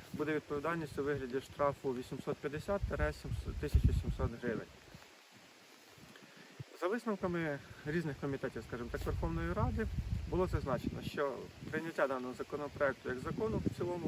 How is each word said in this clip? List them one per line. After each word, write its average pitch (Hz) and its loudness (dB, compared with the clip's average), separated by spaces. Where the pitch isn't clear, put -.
буде 151 2
відповідальність 151 0
у 139 2
вигляді 135 0
штрафу 143 2
вісімсот 131 -2
п'ятдесят 156 0
тире 151 2
сімс-, - -4
тисяча - 8
сімсот 131 2
гривень. 113 0
За 170 2
висновками 175 2
різних 151 0
комітетів, 131 -2
скажімо 117 -4
так, 143 -2
Верховної 165 0
Ради, 214 2
було 180 4
зазначено, - 0
що 143 0
прийняття 160 2
даного 127 0
законопроекту 139 0
як 123 -2
закону 214 0
в - 0
цілому 175 -2